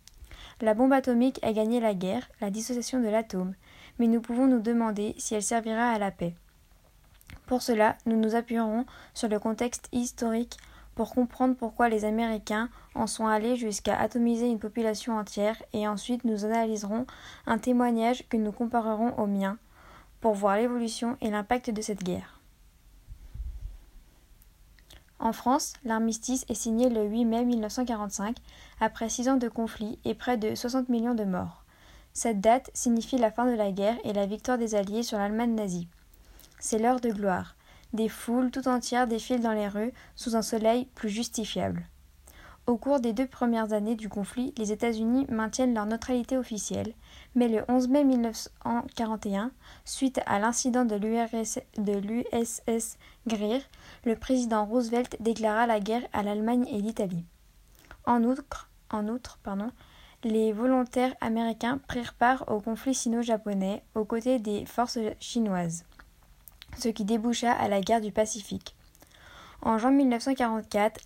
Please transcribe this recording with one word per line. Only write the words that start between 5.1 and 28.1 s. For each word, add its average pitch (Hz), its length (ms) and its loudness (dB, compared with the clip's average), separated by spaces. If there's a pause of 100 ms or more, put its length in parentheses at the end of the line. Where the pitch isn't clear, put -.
si - 180 -4
elle 208 80 0
servira 226 480 0
à 220 60 2
la 202 140 0
paix. 170 240 -4 (1120)
Pour 247 160 0
cela, 220 340 4 (100)
nous 226 120 2
nous 220 180 2
appuierons 233 500 0 (280)
sur 233 160 -2
le 208 100 2
contexte 233 540 -4
historique 240 640 -2 (380)
pour 214 200 -4
comprendre 254 400 2
pourquoi 240 340 0
les 214 160 0
Américains 220 640 -2 (240)
en 226 140 -2
sont 220 180 -4
allés 220 300 2
jusqu'à 214 440 -2
atomiser 233 480 2
une 226 120 0
population 220 580 -2
entière, 208 380 -2 (180)
et 214 140 -2
ensuite 208 360 -2
nous 214 220 0
analyserons 220 600 0 (400)
un 220 100 2
témoignage 240 720 2
que 233 80 0
nous 214 140 0
comparerons 226 640 -2
au 220 80 0
mien 196 320 0 (640)
pour 220 140 4
voir 202 200 2
l'évolution 240 640 -2
et 220 120 -2
l'impact 233 400 -2
de 208 100 -4
cette 196 220 -6
guerre. 180 360 -6 (2750)
En 226 160 0
France, 269 400 0 (100)
l'armistice 226 640 -2
est 240 60 -6
signé 233 360 2
le 220 160 0
huit 226 200 0
mai 226 180 2
mille 240 180 2
neuf 214 100 -6
cent 254 140 -2
quarante-cinq, 208 500 -4 (440)